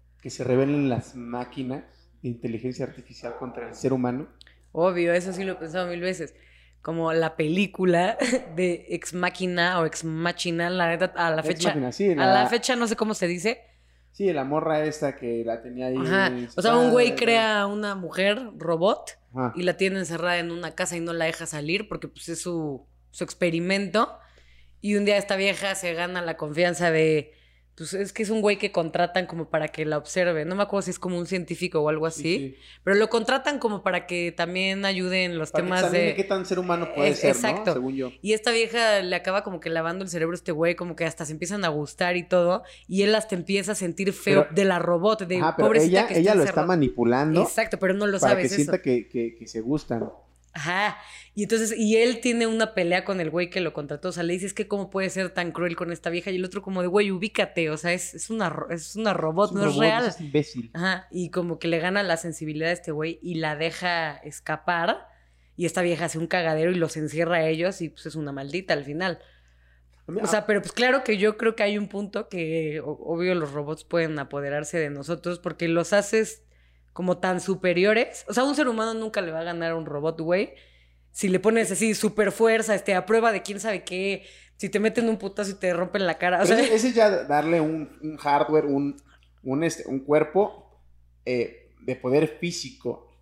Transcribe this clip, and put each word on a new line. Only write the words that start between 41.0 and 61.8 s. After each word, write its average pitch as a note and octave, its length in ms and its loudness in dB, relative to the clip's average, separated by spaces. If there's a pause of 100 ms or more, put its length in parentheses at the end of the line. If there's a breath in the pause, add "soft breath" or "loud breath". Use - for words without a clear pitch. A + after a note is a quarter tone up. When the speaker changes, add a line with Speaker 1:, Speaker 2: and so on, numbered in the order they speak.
Speaker 2:
hasta D#3+ 200 -6
se D3 80 -8
empiezan F3+ 320 -4
a E3 40 4
gustar D3+ 460 -2
y F3 80 -2
todo, F3+ 400 2 (240 loud breath)
y F#3 140 0
él G#3 140 4
hasta G#3+ 200 0
empieza F#3+ 360 -2
a G3+ 40 -2
sentir F#3 380 -2
feo G3 300 4
Speaker 1:
Pero D#3 120 -2
Speaker 2:
de G3 100 4
la F#3 120 4
robot, F3 480 2
de F3+ 120 -2
Speaker 1:
Ajá, E3 180 2
pero G#3+ 140 6
Speaker 2:
pobrecita F3+ 320 6
Speaker 1:
ella, - 60 2
Speaker 2:
que F#3+ 60 -4
está E3+ 80 4
Speaker 1:
ella G3+ 140 6
lo F3 60 6
está C3+ 100 4
Speaker 2:
encerrada. - 160 2
Speaker 1:
manipulando C#3+ 720 4
Speaker 2:
Exacto, A3 380 0
pero F#3+ 160 2
no G#3 100 -2
lo G3 140 0
Speaker 1:
para G3+ 140 6
Speaker 2:
sabes F#3 180 2
Speaker 1:
que G3 40 -2
sienta D3 200 2
Speaker 2:
eso. - 80 -2
Speaker 1:
que, B2 260 0
que, A#2 260 -4
que A2+ 120 -18
se A2+ 140 -8
gustan. A#2 460 -4 (500)
Speaker 2:
Ajá. F3+ 380 -2 (420 loud breath)
Y G#3 60 -2
entonces, A3 340 0
y A3 200 4
él A#3 240 4
tiene A#3 260 2
una A3 260 0
pelea F3+ 300 0
con F#3+ 160 -4
el D#3+ 100 -2
güey F3 200 -2
que F#3+ 100 -4
lo D#3+ 140 -2
contrató. D3 340 -8
O F3+ 60 -4
sea, E3+ 100 -6
le E3+ 80 -2
dice, F#3 140 -4
"Es F#3+ 80 -8
que G3+ 160 -6
cómo G3 200 -4
puede F#3+ 200 -2
ser F#3 220 -4
tan F3 200 -4
cruel E3+ 240 -2
con E3+ 160 -6
esta E3+ 180 -6
vieja". F3 220 -4
Y F#3 60 -2
el F#3 80 -2
otro F#3+ 160 -8
como F#3+ 200 -4
de, F3 60 0
"Güey, G3+ 240 2
ubícate". F3+ 600 -2
O D#3 40 -4
sea, F3 160 -2
es, F3+ 220 -4
es - 160 -10
una A3 200 -2
ro-, - 220 -8
es E3 240 -10
una G#3 180 0
robot, E3 360 2
Speaker 1:
Es - 20 -10
un F#3 100 -2
Speaker 2:
no G3+ 60 4
es C#3+ 80 2
Speaker 1:
robot, C#3+ 60 4
Speaker 2:
real. A#3 260 4
Speaker 1:
es F3 140 -4
imbécil. C#3 520 -2
Speaker 2:
Ajá. F3+ 380 -2
Y F3 200 -6
como E3+ 280 -4
que E3+ 80 -4
le E3 120 2
gana F#3+ 240 0